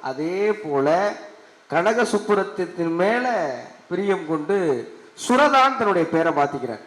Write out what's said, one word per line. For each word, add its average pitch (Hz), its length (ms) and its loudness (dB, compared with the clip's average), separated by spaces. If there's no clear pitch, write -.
அதே 170 520 -2
போல 160 600 0
கனக 214 360 2
சுப்புரத்தின் 190 840 -2
மேல 190 640 0
பிரியம் 180 380 -2
கொண்டு 156 600 -2
சுரதான் 269 500 4
தன்னுடைய 190 320 0
பேரை 165 220 2
மாத்திக்கிறார். 139 560 -2